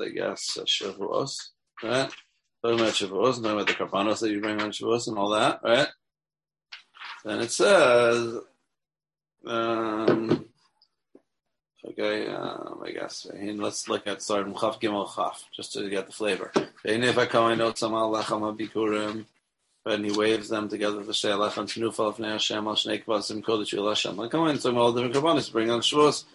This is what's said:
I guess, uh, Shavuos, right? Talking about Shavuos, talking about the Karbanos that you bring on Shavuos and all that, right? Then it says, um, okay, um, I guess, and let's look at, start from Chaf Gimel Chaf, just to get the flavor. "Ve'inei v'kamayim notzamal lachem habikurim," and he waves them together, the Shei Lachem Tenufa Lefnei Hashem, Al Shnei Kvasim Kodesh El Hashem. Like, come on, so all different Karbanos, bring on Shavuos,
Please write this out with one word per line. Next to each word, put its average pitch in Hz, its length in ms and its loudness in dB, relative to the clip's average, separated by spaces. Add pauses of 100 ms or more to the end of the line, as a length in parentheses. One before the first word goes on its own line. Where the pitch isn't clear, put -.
I - 100 -4
guess, - 480 -4
uh, - 60 -6
Shavuos, 101 720 -2 (460)
right? 123 280 0 (520)
Talking 117 180 4
about 107 140 2
Shavuos, 101 400 2
talking 113 160 -2
about 104 160 0
the - 80 0
Karbanos 101 460 0
that 110 100 0
you 101 100 -2
bring 107 220 -2
on 107 80 -2
Shavuos 117 380 -2
and 107 100 -4
all 101 120 2
that, 117 320 2
right? 127 260 4 (1400)
Then 107 160 -2
it 117 100 -2
says, 120 880 6 (1040)
um, 113 1000 0 (1400)
okay, 107 440 -4
um, 50 560 -8
I 50 80 -10
guess, 50 320 -10
and 101 340 -8
let's 104 300 -6
look 107 180 -2
at, 101 160 -6
start 101 220 0
from 98 100 -8
Chaf 107 240 -2
Gimel 104 340 -2
Chaf, 101 400 -6
just - 200 -12
to 104 180 -6
get 98 160 -4
the - 60 -20
flavor. 107 400 -4 (320)
"Ve'inei 117 280 2
v'kamayim 117 460 4
notzamal 113 560 0
lachem 107 280 -2
habikurim," 107 840 -2 (600)
and 104 180 0
he 104 120 -2
waves 107 340 2
them 107 180 -2
together, 104 340 -2
the 104 100 -10
Shei 113 180 0
Lachem 104 340 0
Tenufa 110 500 -2
Lefnei 107 160 -6
Hashem, 107 340 -2
Al 107 120 -2
Shnei 104 280 -2
Kvasim 107 380 -2
Kodesh 104 340 -2
El 101 120 0
Hashem. 101 280 -2
Like, 113 140 -6
come 156 120 2
on, 151 160 2
so 123 180 2
all 120 160 6
different 120 220 0
Karbanos, 143 360 2
bring 113 180 2
on 117 120 2
Shavuos, 147 540 4